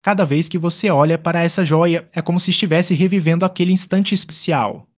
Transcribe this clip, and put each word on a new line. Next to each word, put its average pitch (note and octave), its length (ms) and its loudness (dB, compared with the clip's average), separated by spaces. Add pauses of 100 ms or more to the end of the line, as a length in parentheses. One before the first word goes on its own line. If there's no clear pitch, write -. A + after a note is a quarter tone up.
Cada G3 240 0
vez D3 220 0
que F#3 100 -4
você F3 320 -2
olha D#3 260 4
para E3+ 260 -2
essa E3+ 220 0
joia, E3 480 2
é E3 80 -4
como F3 180 -2
se - 120 -2
estivesse F3 420 0
revivendo F3 540 2
aquele F3+ 260 0
instante F#3+ 420 0
especial. C#3 720 -4 (140)